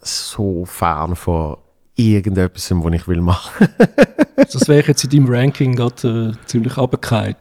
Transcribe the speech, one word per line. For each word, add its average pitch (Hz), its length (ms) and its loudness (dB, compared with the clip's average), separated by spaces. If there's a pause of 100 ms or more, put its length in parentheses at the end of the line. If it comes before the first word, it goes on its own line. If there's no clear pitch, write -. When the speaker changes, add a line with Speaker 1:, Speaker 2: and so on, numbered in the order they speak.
Speaker 1:
so 92 640 -6
fern 82 500 -4
von 80 420 -4 (380)
irgendetwas, 101 760 0
was 85 220 0
ich 85 140 -4
will 87 140 -2
machen. 87 520 0
<laughs> - 40 -20 (720)
Speaker 2:
Das - 180 0
wäre 147 180 4
jetzt 147 160 2
in 127 60 -4
deinem 139 260 4
Ranking 131 400 0
grad, 120 300 -4
äh, 113 260 -2 (140)
ziemlich 120 320 -2
runtergefallen. 107 640 -2